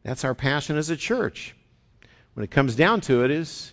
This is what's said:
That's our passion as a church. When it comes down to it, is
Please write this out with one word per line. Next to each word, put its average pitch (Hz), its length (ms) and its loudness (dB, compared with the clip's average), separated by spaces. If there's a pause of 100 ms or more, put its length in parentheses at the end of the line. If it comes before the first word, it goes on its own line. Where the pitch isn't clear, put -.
That's 127 220 -6
our 131 100 0
passion 143 440 0
as 156 120 -2
a 160 60 -2
church. - 580 -4 (800)
When 110 80 -8
it 101 80 -6
comes 135 240 2
down 185 280 4
to 123 220 4
it, 131 60 2
is 160 420 -6